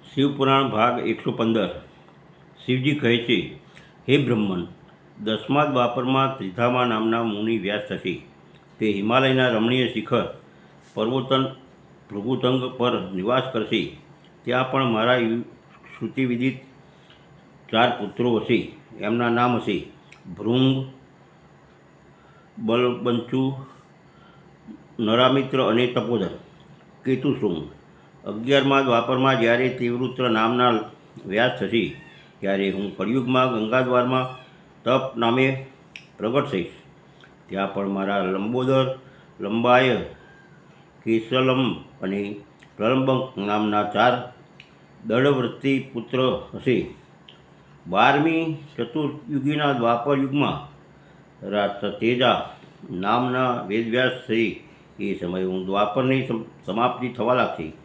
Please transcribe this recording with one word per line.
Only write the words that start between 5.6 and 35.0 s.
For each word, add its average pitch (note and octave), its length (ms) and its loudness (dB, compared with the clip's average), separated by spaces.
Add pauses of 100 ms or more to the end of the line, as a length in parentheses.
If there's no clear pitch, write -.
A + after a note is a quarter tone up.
દ્વાપરમાં C3 720 0
ત્રિધામા A#2+ 480 0
નામના A2+ 380 0
મુનિ A2 340 -2
વ્યાસ G2+ 320 -2
થશે. F#2 320 -6 (580)
તે G#2+ 120 0
હિમાલયના B2+ 580 2
રમણીય A#2+ 380 2
શિખર G#2+ 540 -4 (520)
પર્વતન-, C3 640 0 (560)
ભૃગુતંગ B2 680 -2
પર A#2+ 240 0
નિવાસ F#2+ 420 -2 (100)
કરશે. G#2+ 440 -2 (460)
ત્યાં B2+ 280 -2
પણ C3+ 120 0
મારા A#2 320 2
યુ-, A#2 260 0 (560)
શ્રુતિવિદિત B2+ 600 -2 (1120)
ચાર A#2 180 4
પુત્રો A#2 480 -2
હશે. G2+ 340 0 (280)
એમના A#2 300 -2
નામ A#2+ 280 2
હશે F#2+ 280 -2 (520)
ભૃંગ, C3 480 2 (1700)
બલબંચુ, A#2+ 960 0 (1500)
નરામિત્ર C3 640 2
અને A#2 240 2
તપોધન, A2+ 420 -2 (760)
કેતુસોમ." B2 640 -2 (580)
અગિયારમા C3+ 560 2
દ્વાપરમાં C3 580 2
જ્યારે A#2+ 300 4
તીવ્રુત્ર A#2+ 600 -2
નામના A#2 500 4 (460)
વ્યાસ A2 340 2
થશે, G2 420 -2 (380)
ત્યારે G2 320 0
હું F#2+ 260 -6
કળિયુગમાં B2 560 0
ગંગાદ્વારમાં B2 880 0 (400)
તપ B2+ 340 0